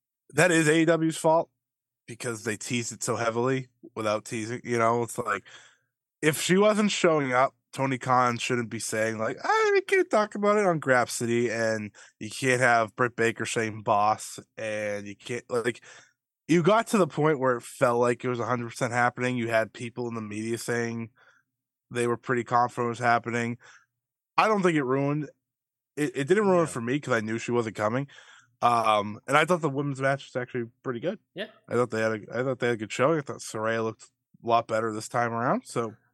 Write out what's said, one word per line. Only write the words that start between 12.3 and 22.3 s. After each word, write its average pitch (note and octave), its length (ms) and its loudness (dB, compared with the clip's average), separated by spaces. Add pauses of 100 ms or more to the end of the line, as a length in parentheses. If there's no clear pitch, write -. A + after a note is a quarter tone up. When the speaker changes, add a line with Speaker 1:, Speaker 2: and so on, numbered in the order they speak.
Speaker 1:
have A#2 360 4
Britt B2 180 0
Baker A2+ 300 0
saying A2 380 -4
"boss," G#2+ 560 0 (180)
and G#2+ 500 -6
you G2+ 80 -14
can't, - 340 -10
like, A#2 320 -2 (680)
you E3+ 140 6
got G#3+ 240 4
to A#3 100 0
the F3 100 6
point D3+ 320 0
where B2+ 160 2
it A#2 80 -8
felt A#2+ 380 2
like B2 240 2
it B2+ 40 0
was A#2 120 -2
a A2 40 -2
hundred A#2+ 240 -2
percent A2+ 220 -4
happening. B2 460 0
You A2+ 100 -2
had A2+ 240 2
people A#2+ 380 -8
in A2+ 60 -8
the A2+ 60 -6
media A2 360 -6
saying A#2 540 -4 (800)
they A#2+ 160 0
were A#2+ 100 0
pretty A#2+ 260 -2